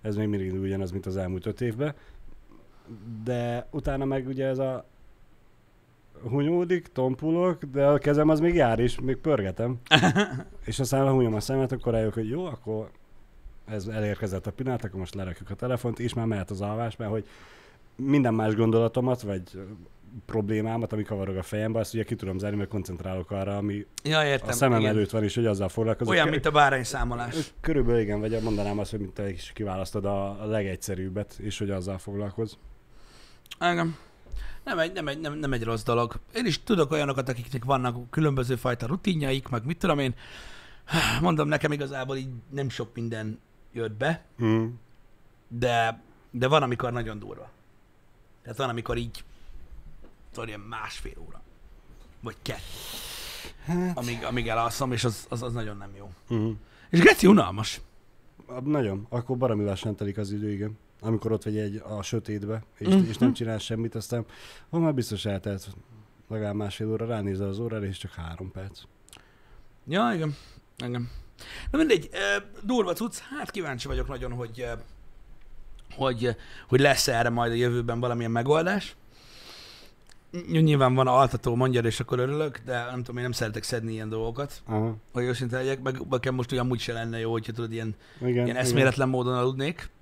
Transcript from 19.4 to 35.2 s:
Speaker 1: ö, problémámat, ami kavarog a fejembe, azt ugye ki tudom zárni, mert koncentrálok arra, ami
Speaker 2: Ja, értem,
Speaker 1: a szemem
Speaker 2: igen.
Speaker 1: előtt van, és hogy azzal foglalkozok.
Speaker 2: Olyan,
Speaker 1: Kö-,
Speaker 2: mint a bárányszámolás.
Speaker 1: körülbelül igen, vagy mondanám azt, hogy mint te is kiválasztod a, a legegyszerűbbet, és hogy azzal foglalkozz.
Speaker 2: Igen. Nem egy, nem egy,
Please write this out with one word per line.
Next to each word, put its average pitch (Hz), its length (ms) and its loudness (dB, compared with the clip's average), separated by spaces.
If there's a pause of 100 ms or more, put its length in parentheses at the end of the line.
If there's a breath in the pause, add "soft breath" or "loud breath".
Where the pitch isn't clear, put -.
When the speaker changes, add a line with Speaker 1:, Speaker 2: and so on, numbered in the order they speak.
Speaker 1:
ö, 95 60 -12 (680)
problémámat, 110 680 0
ami 107 100 -2
kavarog 98 340 -4
a 92 60 -4
fejembe, 110 360 -2
azt 110 160 -2
ugye 110 100 0
ki 117 100 -4
tudom 95 240 -4
zárni, 104 180 -2
mert 101 140 -2
koncentrálok 92 600 -6
arra, 101 260 -2
ami 101 300 -2 (160)
Speaker 2:
Ja, 156 240 2
értem, 139 220 0
Speaker 1:
a 131 40 0
szemem 120 280 6
Speaker 2:
igen. 110 120 4
Speaker 1:
előtt 107 180 4
van, 110 120 0
és 101 120 0
hogy 120 120 2
azzal 98 220 2
foglalkozok. 113 440 0
Speaker 2:
Olyan, 170 120 6
Speaker 1:
Kö-, 151 60 4
Speaker 2:
mint 156 160 0
a 180 40 4
bárányszámolás. 131 1120 2
Speaker 1:
körülbelül 120 400 4
igen, 104 200 0
vagy 110 220 -2
mondanám 104 360 0
azt, 101 120 -4
hogy 110 100 -4
mint 95 120 -6
te 101 180 -4
is 90 240 -10
kiválasztod 98 500 -4
a, 101 380 -2
a 107 40 -6
legegyszerűbbet, 98 920 -2
és 107 200 -6
hogy 101 120 -2
azzal 95 280 -4
foglalkozz. 104 540 -4 (1080 soft breath)
Speaker 2:
Igen. 170 360 0 (680 loud breath)
Nem 220 140 -4
egy, 165 140 2
nem 170 160 -4
egy, 143 120 -6